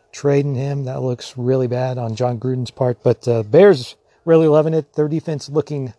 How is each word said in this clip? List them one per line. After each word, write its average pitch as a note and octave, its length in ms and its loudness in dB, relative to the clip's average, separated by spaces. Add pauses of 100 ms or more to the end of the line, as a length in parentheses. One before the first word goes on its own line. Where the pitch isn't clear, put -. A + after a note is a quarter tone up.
(120)
trading C#3+ 420 0
him. C#3 300 -4
That C3 180 -8
looks B2+ 340 -6
really B2+ 300 0
bad B2+ 320 -4
on A2+ 160 -6
John B2 240 -4
Gruden's B2+ 320 -6
part, B2 320 -2
but, - 240 0
uh, A#2 160 0
Bears C#3+ 540 4 (280)
really E3 220 4
loving D#3 260 4
it. D#3 200 -4
Their D3+ 160 -2
defense D3+ 400 -6
looking C#3 500 -6